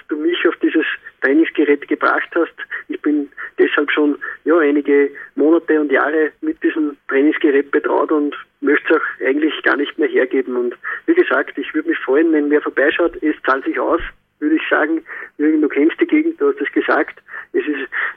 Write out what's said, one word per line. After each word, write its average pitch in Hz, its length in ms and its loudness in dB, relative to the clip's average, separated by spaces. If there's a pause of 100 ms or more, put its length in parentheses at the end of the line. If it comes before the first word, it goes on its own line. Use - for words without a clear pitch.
du 151 80 -4
mich 170 200 -2 (100)
auf 160 140 0
dieses 160 240 0 (360)
Trainingsgerät 143 680 2
gebracht 143 480 0
hast. 165 180 -2 (360)
Ich - 120 -10
bin 294 280 -2 (280)
deshalb - 340 2
schon, 147 260 0 (260)
ja, 160 160 2
einige 143 500 4 (260)
Monate 156 440 2
und 147 120 -2
Jahre 147 400 0 (100)
mit 156 200 -4
diesem 156 360 -2 (100)
Trainingsgerät 139 640 2
betraut - 400 0
und 147 240 0 (240)
möchte 147 340 2
es 156 60 4
auch - 260 -6
eigentlich 147 280 0 (100)
gar 131 140 0
nicht 143 200 -4
mehr 147 120 0
hergeben. 127 480 -2
Und 123 180 -2 (300)
wie 165 80 2
gesagt, 151 440 0
ich - 160 -8
würde 156 160 -2
mich 156 100 -2
freuen, 160 340 2
wenn 147 160 2
wer 147 120 4
vorbeischaut. 156 600 0
Es 151 140 0 (100)
zahlt 135 200 0
sich 143 140 -4
aus, 143 220 0 (380)
würde 156 160 0
ich 151 140 0
sagen. 156 320 0 (360)
Jürgen, 156 240 2
du 147 80 2
kennst 147 320 0
die 170 60 4
Gegend, 160 340 0
du 143 80 2
hast 139 120 -2
es 139 100 -4
gesagt. - 500 -2 (320)
Es - 140 -2
ist 139 200 -4 (300)